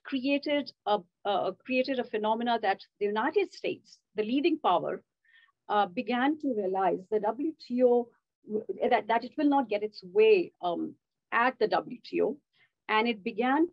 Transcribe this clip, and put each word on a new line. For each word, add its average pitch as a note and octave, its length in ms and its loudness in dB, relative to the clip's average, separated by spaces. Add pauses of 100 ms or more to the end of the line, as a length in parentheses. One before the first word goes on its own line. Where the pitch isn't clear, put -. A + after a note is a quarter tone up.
created C#4 680 -2 (160)
a, G#3 120 2 (260)
uh, F#3+ 260 0 (120)
created B3+ 360 -2
a A#3+ 40 -4
phenomena A3+ 600 -2
that F#3+ 160 0 (200)
the G#3 60 -2
United B3+ 480 0
States, - 460 -8 (160)
the G#3+ 80 -2
leading C#4 340 0
power, D#3 460 0 (640)
uh, G3+ 160 2
began B3 540 -2
to C4+ 180 -2
realize F#3 420 0 (120)
the G#3+ 80 0
W A#3 340 -4 (140)
T B3 160 2
O, A#3+ 240 4 (400)
w-, G#3+ 180 -6 (240)
that, A3+ 180 2
that A3+ 160 0
it B3 140 -14
will D4 120 2
not C#4 200 2
get G#3 140 -2
its G#3+ 200 -10
way, G3 500 4 (100)
um, E3 320 -4 (360)
at A#3+ 280 0
the G#3+ 80 2
W D#3+ 360 -2
T - 200 -4
O, A3 140 -2 (520)
and A3 180 2
it G#3+ 160 -4
began B3 500 0